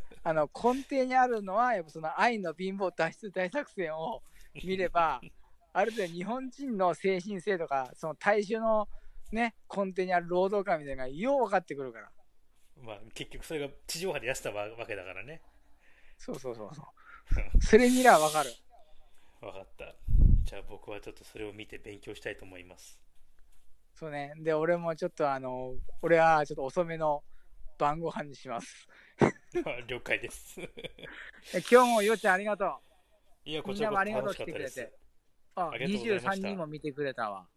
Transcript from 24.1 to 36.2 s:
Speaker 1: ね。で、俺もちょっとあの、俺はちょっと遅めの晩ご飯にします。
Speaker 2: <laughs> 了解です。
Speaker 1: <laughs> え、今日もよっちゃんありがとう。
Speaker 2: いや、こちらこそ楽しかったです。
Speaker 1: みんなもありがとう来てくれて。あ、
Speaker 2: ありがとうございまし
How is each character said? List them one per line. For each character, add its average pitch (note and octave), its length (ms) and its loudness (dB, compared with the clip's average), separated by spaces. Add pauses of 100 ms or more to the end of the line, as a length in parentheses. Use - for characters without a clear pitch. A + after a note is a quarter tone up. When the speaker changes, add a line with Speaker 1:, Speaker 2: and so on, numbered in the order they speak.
Speaker 1:
ね。 C#3+ 260 -8
で、 D#3+ 160 0
俺 E3 240 4
も E3 180 -4
ち F3+ 100 -6
ょ - 40 0
っ - 20 -20
と D3 200 0
あ C3+ 80 -2
の、 B2+ 360 -6 (260)
俺 E3 160 6
は D#3+ 280 8
ち D3+ 80 -8
ょ - 0 -
っ - 20 -12
と C#3+ 100 -4
遅 F3 200 0
め E3 120 -6
の D3+ 260 0 (540)
晩 D3+ 220 2
ご E3 100 -4
飯 - 140 -6
に C#3 120 -14
し - 120 -16
ま A#2 140 -6
す。 - 260 -18 (300)
Speaker 2:
<laughs> - 680 -2
了 B2 140 -6
解 A2 180 0
で A#2 100 -8
す。 - 320 -16
Speaker 1:
<laughs> - 920 -16
え、 F3+ 160 -2
今 B3 160 10
日 A#3+ 80 2
も A3 80 4
よ G#3 120 2
っ F#3+ 40 0
ち G#3+ 100 0
ゃ F#3+ 40 8
ん - 40 8
あ - 20 4
り G3+ 80 -4
が G#3 120 -2
と G3 80 -2
う。 - 840 -12
Speaker 2:
い D3+ 40 -8
や、 D3+ 100 -6
こ - 100 -6
ち G3+ 80 -4
ら A3 80 0
こ G#3 60 -2
そ F#3+ 80 2
楽 G#3 80 -4
し - 20 -4
か - 0 -
っ - 0 -
た - 0 -
で - 0 -
す。 - 0 -
Speaker 1:
み - 0 -
ん - 0 -
な - 0 -
も - 0 -
あ - 0 -
り - 0 -
が G#3+ 100 -2
と G3+ 60 -4
う F#3+ 60 -4
来 - 100 -8
て E3+ 80 -10
く - 60 -6
れ C3 120 -8
て。 A#2+ 220 -12 (600)
あ、 F3 140 -2
Speaker 2:
あ A#2 80 -8
り B2 80 -4
が - 20 -2
と G3+ 80 0
う - 20 -2
ご A#3 80 -6
ざ A3+ 60 0
い - 20 2
ま F3 60 0
し F3 40 -10